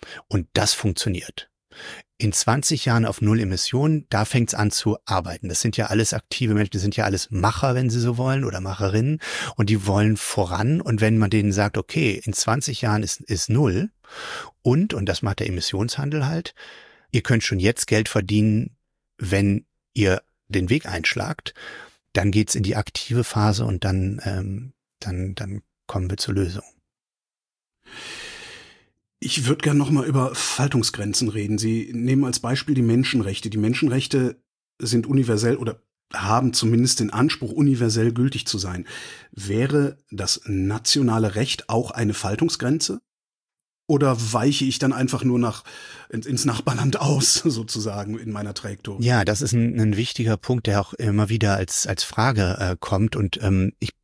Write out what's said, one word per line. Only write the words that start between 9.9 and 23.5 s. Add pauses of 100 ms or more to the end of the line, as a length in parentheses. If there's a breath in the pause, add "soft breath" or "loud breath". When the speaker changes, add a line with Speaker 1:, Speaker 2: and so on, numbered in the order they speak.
Speaker 1:
voran.
Und
wenn
man
denen
sagt,
okay,
in
zwanzig
Jahren
ist,
ist
Null (720 loud breath)
und,
und
das
macht
der
Emissionshandel
halt, (560 loud breath)
ihr
könnt
schon
jetzt
Geld
verdienen, (420)
wenn (260)
ihr (260)
den
Weg
einschlagt, (580 loud breath)
dann
geht's
in
die
aktive
Phase